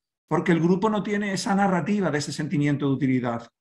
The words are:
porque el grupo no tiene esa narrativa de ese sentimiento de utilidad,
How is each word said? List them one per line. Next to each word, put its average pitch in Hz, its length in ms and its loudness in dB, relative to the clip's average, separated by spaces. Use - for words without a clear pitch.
porque 170 240 0
el 160 100 4
grupo 185 300 2
no 208 120 -2
tiene 208 300 -2
esa 196 220 -2
narrativa 190 560 0
de 147 80 0
ese 147 140 -4
sentimiento 143 560 0
de 135 60 2
utilidad, 127 540 -2